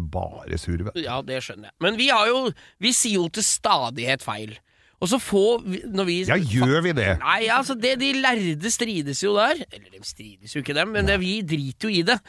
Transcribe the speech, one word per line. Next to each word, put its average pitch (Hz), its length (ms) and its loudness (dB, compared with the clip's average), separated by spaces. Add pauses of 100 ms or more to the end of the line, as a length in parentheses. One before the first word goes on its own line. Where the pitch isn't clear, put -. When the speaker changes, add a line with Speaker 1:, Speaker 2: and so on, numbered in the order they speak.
(120)
Speaker 1:
bare 85 500 -6
surr, 87 220 -4
vet 135 160 -6
du. - 80 -4
Speaker 2:
Ja, 123 160 -4
det 131 180 -6
skjønner 104 300 -14
jeg. - 80 -20
Men 202 180 2
vi 262 140 4
har 220 180 4
jo, 254 140 2 (320)
vi 240 180 0
sier 214 240 2
jo 170 140 2
til 214 160 0
stadighet 131 720 0
feil. 110 380 -8 (420)
Og 180 100 0
så 262 80 4
får 220 460 2
vi, 185 160 -4
når 196 260 -2
vi 175 140 0
Speaker 1:
Ja, 185 160 2
gjør 127 420 2
vi 170 160 2
det? 104 220 2
Speaker 2:
Nei, 190 320 2
altså, 262 260 0
det, 247 240 0
de 277 160 0
lærde 214 560 0
strides 165 480 -2
jo 202 160 2
der. 247 300 4
Eller - 260 -20
de 190 80 -20
strides 104 560 -16
jo 147 80 -2
ikke, 143 100 -6
dem, 180 220 0
men 196 140 2
det, 202 100 4
vi 185 140 0 (100)
driter 151 460 -4
jo - 20 0
i 170 120 2
det. 233 120 4 (140)